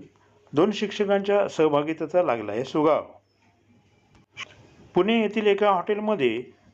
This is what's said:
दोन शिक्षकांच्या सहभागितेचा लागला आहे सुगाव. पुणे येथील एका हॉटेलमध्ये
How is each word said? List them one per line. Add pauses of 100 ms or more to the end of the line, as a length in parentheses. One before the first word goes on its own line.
(540)
दोन
शिक्षकांच्या
सहभागितेचा
लागला
आहे
सुगाव. (1900)
पुणे
येथील
एका
हॉटेलमध्ये (300)